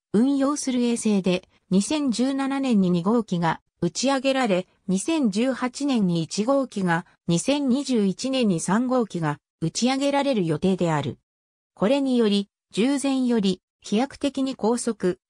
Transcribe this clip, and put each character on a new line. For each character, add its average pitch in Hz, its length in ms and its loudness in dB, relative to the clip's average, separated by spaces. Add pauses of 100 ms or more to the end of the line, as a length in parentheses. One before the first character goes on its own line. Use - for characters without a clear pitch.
(120)
運 262 240 2
用 277 200 0
す - 160 -4
る 247 100 0
衛 240 140 0
星 208 260 0
で、 180 260 -2 (220)
二 190 120 4
千 294 280 0
十 247 220 0
七 277 280 -2
年 247 200 2
に 185 80 4
二 175 140 2
号 214 220 0
機 175 140 -4
が 170 220 0 (220)
打 170 80 0
ち - 180 -2
上 277 120 0
げ 269 120 0
ら 262 140 0
れ、 185 200 0 (200)
二 190 120 0
千 302 320 0
十 233 220 0
八 254 320 -4
年 247 220 2
に 170 160 0
一 190 220 -4
号 269 220 2
機 196 180 -6
が、 170 200 0 (220)
二 170 120 2
千 277 300 0
二 269 160 0
十 233 220 0
一 196 240 -2
年 254 180 0
に 165 120 0
三 220 260 0
号 247 200 0
機 175 140 -8
が 151 180 -4 (220)
打 160 100 -4
ち 240 200 0
上 269 80 -2
げ 277 140 0
ら 277 100 0
れ 269 120 0
る 190 120 0
予 151 120 -2
定 185 180 2
で 175 160 0
あ 147 100 0
る。 139 160 -8 (560)
こ 185 140 0
れ 277 120 2
に 262 160 0
よ 226 120 4
り、 202 200 0 (220)
従 269 320 0
前 262 240 0
よ 233 140 2
り 190 200 0 (220)
飛 - 140 -2
躍 262 220 -2
的 277 240 -2
に 269 140 -4
高 233 220 -2
速、 185 400 -4 (120)